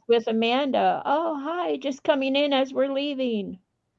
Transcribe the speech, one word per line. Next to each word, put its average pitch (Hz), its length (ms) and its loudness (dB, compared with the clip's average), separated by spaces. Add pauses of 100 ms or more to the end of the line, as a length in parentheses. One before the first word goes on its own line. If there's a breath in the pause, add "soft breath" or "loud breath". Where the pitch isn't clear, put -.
with 226 200 2
Amanda. 226 760 2
Oh, 311 380 0
hi. 330 360 -2
Just 262 260 -6
coming 269 320 2
in 285 160 2
as 269 200 2
we're 269 200 0
leaving. 254 680 -4 (400)